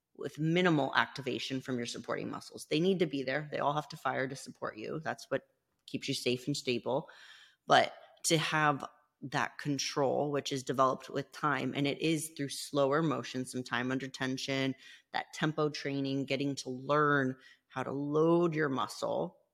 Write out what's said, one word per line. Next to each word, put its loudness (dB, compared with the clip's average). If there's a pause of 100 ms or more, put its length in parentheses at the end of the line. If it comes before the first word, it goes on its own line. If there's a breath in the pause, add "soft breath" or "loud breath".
(160)
with -8
minimal 4
activation -2
from -4
your -4
supporting -6
muscles. -12
They 2
need 2
to 4
be -4
there. -2
They -4
all 2
have -2
to -12
fire -2
to -8
support -10
you. -6
That's -6
what -2 (440)
keeps -6
you 0
safe 0
and -2
stable. -2 (580 loud breath)
But 6 (300)
to 4
have 2 (380)
that -4
control, 0
which -2
is -4
developed 2
with -6
time, -2
and 2
it -2
is 0
through -4
slower 2
motion, -2
some -6
time 0
under -2
tension, -2 (380 loud breath)
that -4
tempo 0
training, -2
getting -2
to -10
learn 2 (320 loud breath)
how -6
to -4
load 4
your 2
muscle, -2 (160)